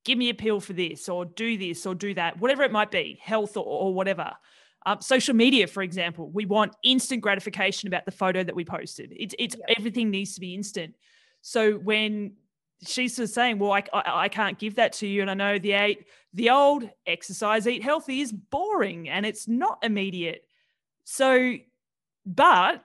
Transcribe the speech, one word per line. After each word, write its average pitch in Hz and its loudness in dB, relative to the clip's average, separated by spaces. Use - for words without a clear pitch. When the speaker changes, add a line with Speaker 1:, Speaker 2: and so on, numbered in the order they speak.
Speaker 1:
give 247 0
me 240 0
a 233 0
pill 214 -2
for 196 -10
this 165 -6
or 180 -6
do 220 -4
this 170 -6
or 190 -4
do 196 -6
that, 170 -4
whatever 262 2
it 254 2
might 214 0
be, 165 -4
health 208 -2
or, 202 -4
or 185 -2
whatever. 185 -2
Um, 202 -2
social 262 2
media, 233 6
for - -6
example, 170 -6
we 208 -4
want 208 0
instant 247 2
gratification 196 -2
about 185 -4
the 190 -10
photo 185 0
that 180 -6
we 175 -6
posted. - -12
It's, 214 -12
it's, 240 -4
Speaker 2:
Yep. 226 0
Speaker 1:
everything 226 -2
needs 196 -4
to 175 -14
be 180 -10
instant. 196 -10
So 220 2
when 214 -2
she's 254 -4
sort 247 -4
of 220 -2
saying, 240 0
"Well, 202 0
I, 202 2
I, 170 0
I 196 2
can't 196 -2
give 208 -6
that 226 4
to - -6
you," 202 0
and 196 -2
I 190 -2
know 202 0
the 196 -2
eight, 208 0
the 226 2
old 277 6
exercise, 208 -2
eat 240 -2
healthy 277 -2
is 254 -4
boring 208 -4
and 185 -2
it's 214 -6
not 240 0
immediate. 190 -4
So, 254 4
but 196 6